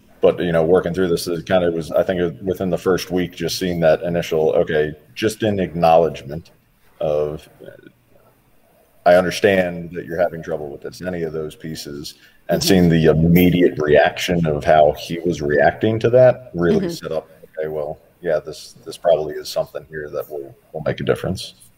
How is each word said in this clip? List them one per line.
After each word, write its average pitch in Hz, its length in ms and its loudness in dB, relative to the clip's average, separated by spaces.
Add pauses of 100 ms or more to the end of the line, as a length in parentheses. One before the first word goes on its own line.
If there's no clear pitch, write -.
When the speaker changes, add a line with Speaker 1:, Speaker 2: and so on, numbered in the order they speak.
(200)
Speaker 1:
but, 85 180 4
you 87 140 0
know, 82 120 2
working 85 300 2
through 92 140 0
this, 85 180 -2
it 85 200 -6
kind 92 180 2
of 85 100 0
was, 80 160 -6
I 87 140 0
think 90 160 -2
it, 87 240 -4
within 92 260 -4
the 85 80 -2
first 90 320 -2
week, 87 240 -2
just 82 240 -6
seeing 90 220 -4
that 80 220 4
initial, 82 500 0
okay, 78 400 0 (240)
just 107 260 -4
in 104 160 0
acknowledgement 82 920 0 (480)
of, 76 480 -4 (120)
uh, - 100 -20 (1300)
I 90 100 8
understand 90 800 2
that 87 120 -10
you're 82 160 -6
having 85 240 -2
trouble 76 240 -8
with 73 140 -14
this, 71 200 -14
any 90 200 -6
of 78 100 -4
those 78 240 -8
pieces, 76 580 -12 (340)
and 82 120 0
Speaker 2:
Mm-hmm. - 80 0
Speaker 1:
seeing 90 200 6
the 82 180 4
immediate 85 720 4
reaction 78 680 2
of 73 180 -2
how 78 280 6
he 85 280 -10
was 80 220 -2
reacting 78 580 0
to 120 100 0
that 127 440 4
really 85 320 2
Speaker 2:
Mm-hmm. - 40 -6
Speaker 1:
set 80 220 -10
up, 80 160 -6 (300)
okay, 78 100 -6
well, 76 300 -8 (220)
yeah, 80 200 -2
this, - 320 -14 (120)
this 80 120 -14
probably 78 380 0
is 76 140 -12
something 73 400 -8
here 78 220 -12
that 73 200 -8
will, 71 240 -14 (180)
will 78 100 -10
make - 180 -6
a 71 40 -8
difference. 71 500 -4 (240)